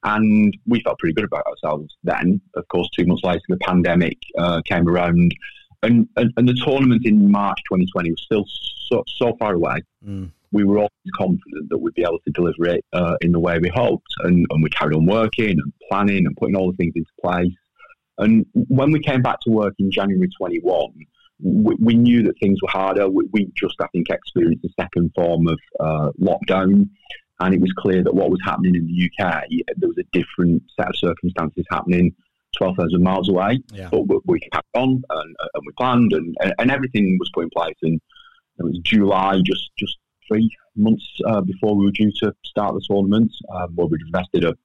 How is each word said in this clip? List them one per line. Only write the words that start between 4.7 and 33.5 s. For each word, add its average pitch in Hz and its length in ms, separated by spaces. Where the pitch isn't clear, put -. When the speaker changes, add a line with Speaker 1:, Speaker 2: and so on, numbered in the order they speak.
Speaker 1:
around, 87 460
and, 117 340
and, 120 200
and 123 120
the 123 60
tournament 131 400
in 107 260
March 101 360
twenty 92 260
twenty 85 180
was 82 120
still 104 220
so, 117 220
so 117 300
far 107 160
away. 82 280
Speaker 2:
Mm. 95 240
Speaker 1:
We 104 120
were 101 140
always 104 120
confident 85 540
that 82 80
we'd 82 160
be 87 80
able 85 180
to - 100
deliver 85 360
it, 87 260
uh, 85 280
in 85 120
the 85 80
way 85 180
we 87 100
hoped, - 520
and, 87 280
and 78 140
we 78 80
carried 76 260
on 80 100
working 110 440
and 71 220
planning 98 360
and 71 100
putting - 180
all 92 160
the 92 60
things 85 180
into 82 160
place. 90 320
And 110 340
when 131 380
we 151 100
came 131 220
back 123 180
to 120 100
work 104 280
in 98 120
January 92 380
twenty-one, 87 540
we, 104 380
we 113 140
knew 120 300
that 92 140
things 98 240
were 95 60
harder. 95 400
We, 95 240
we 98 220
just, - 260
I 85 80
think, 85 220
experienced 82 540
a 87 40
second 87 340
form 85 340
of, 80 100
uh, 78 320
lockdown, 95 680
and 92 140
it - 60
was 92 180
clear 92 260
that 90 100
what 95 160
was 92 140
happening 92 300
in 85 120
the 82 60
U 90 160
K, 101 60
there 180 120
was - 100
a 180 140
different 87 500
set - 100
of - 80
circumstances 87 720
happening 87 440
twelve 92 200
thousand 90 260
miles 92 260
away. 101 320